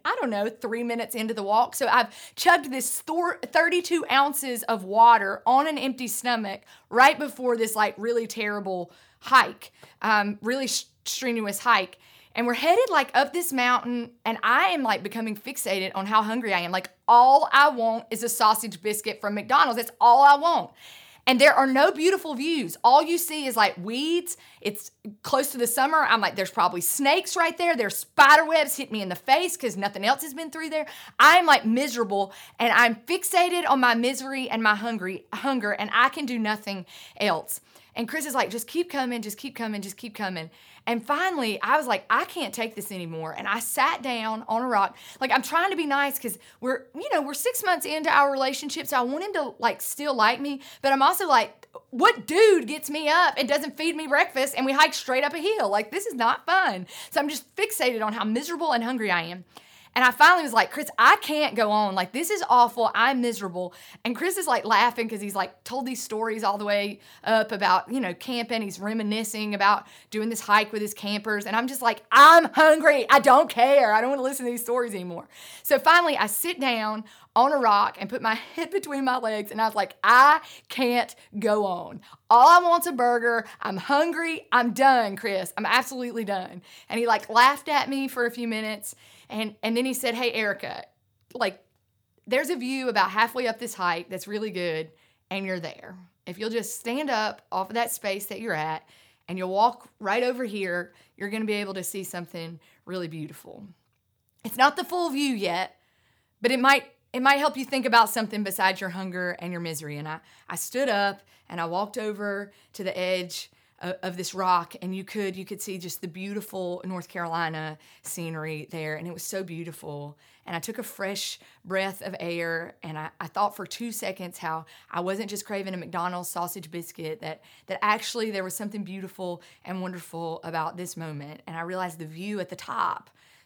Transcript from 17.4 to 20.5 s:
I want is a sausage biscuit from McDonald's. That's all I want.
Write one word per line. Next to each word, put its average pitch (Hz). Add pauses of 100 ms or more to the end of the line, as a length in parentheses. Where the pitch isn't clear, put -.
I 285
want 226
is 226
a 240
sausage 214
biscuit 214
from 208
McDonald's. 240
That's 226 (100)
all 240
I 285
want. 294 (560)